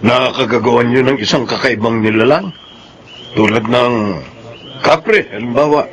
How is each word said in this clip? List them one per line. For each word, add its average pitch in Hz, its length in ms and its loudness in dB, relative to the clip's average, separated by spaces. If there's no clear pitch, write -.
nakakagawan 120 880 2
yun 127 240 2
ng 139 80 0
isang 123 240 -2
kakaibang 113 560 -2
nilalang? 120 560 0
Tulad 110 320 0
ng 123 260 2
kapre, 165 480 2
halimbawa. 131 640 0